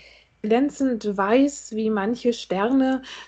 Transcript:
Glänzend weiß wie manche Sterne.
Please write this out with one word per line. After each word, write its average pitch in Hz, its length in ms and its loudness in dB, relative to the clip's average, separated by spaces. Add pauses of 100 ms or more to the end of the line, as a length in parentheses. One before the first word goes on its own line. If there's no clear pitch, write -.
(420)
Glänzend 233 760 0
weiß 240 580 2
wie 220 160 0
manche 226 420 0
Sterne. 262 680 0 (240)